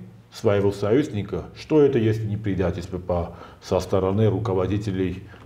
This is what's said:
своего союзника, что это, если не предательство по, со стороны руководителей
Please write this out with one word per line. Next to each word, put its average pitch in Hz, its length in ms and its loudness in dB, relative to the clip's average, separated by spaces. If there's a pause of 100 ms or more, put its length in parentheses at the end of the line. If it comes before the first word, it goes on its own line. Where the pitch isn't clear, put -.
(320)
своего 101 400 2
союзника, 101 760 -2 (100)
что 156 260 2
это, 135 160 6
если 110 300 2
не 101 100 -2
предательство 90 640 -2
по, 87 360 -4 (280)
со 92 160 0
стороны 98 500 2
руководителей 92 920 0 (220)